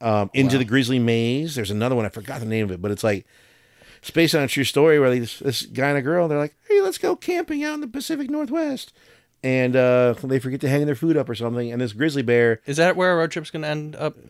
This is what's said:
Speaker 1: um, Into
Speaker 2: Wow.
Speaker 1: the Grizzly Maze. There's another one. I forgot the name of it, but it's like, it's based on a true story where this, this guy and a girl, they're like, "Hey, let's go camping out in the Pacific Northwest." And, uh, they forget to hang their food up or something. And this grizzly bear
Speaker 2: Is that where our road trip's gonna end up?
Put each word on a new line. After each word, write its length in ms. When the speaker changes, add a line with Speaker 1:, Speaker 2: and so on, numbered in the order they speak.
Speaker 1:
um, 320
Into 220
Speaker 2:
Wow. 40
Speaker 1:
the 60
Grizzly 340
Maze. 560
There's 160
another 240
one. 100
I 40
forgot 300
the 80
name 180
of 60
it, 100
but 100
it's 120
like, 220
it's 100
based 240
on 100
a 40
true 160
story 360
where 200
this, 200
this 240
guy 260
and 80
a 40
girl, 260
they're 120
like, 160
"Hey, 140
let's 160
go 180
camping 480
out 120
in 60
the 60
Pacific 420
Northwest." 640
And, 320
uh, 480
they 160
forget 220
to 80
hang 180
their 80
food 220
up 120
or 60
something. 360
And 80
this 140
grizzly 300
bear 420
Speaker 2:
Is 120
that 180
where 160
our 80
road 120
trip's 200
gonna 160
end 280
up? 200